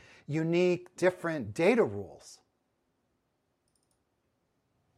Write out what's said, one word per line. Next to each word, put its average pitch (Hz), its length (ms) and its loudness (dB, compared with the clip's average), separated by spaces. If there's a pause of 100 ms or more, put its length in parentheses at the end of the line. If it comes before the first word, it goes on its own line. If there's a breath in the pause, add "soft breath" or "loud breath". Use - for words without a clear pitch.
(280 soft breath)
unique, 170 680 0
different 160 580 -2
data 208 300 4
rules? 101 560 -10 (2500)